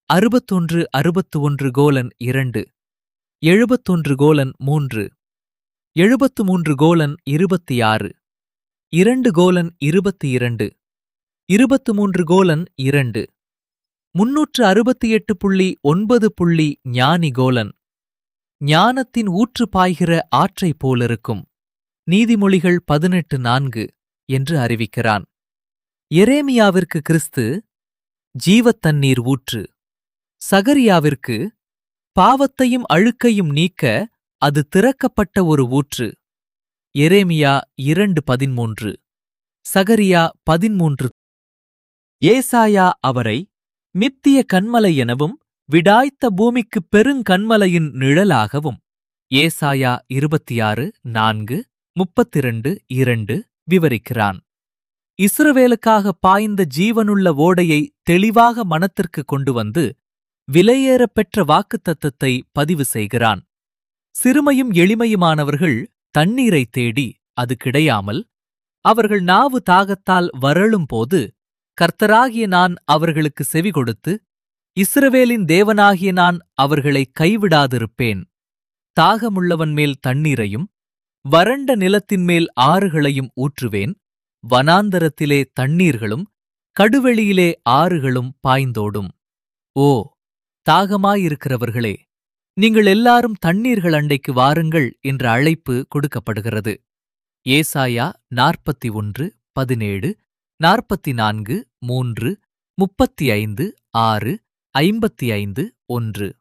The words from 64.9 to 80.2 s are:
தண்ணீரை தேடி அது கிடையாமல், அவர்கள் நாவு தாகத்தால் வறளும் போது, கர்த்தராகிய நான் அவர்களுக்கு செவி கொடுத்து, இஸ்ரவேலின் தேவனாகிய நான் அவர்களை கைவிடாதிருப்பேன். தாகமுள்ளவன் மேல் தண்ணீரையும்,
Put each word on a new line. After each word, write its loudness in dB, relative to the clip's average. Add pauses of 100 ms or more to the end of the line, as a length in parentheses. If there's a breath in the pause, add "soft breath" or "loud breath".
தண்ணீரை 2
தேடி -4 (180)
அது -6
கிடையாமல், 0 (580)
அவர்கள் 2
நாவு 2
தாகத்தால் 0 (100)
வறளும் 0
போது, -2 (460)
கர்த்தராகிய 2
நான் 2 (100)
அவர்களுக்கு 0
செவி -2
கொடுத்து, -6 (560)
இஸ்ரவேலின் 2
தேவனாகிய 2
நான் 2 (160)
அவர்களை 0 (100)
கைவிடாதிருப்பேன். 0 (760)
தாகமுள்ளவன் 0
மேல் -2
தண்ணீரையும், -2 (600)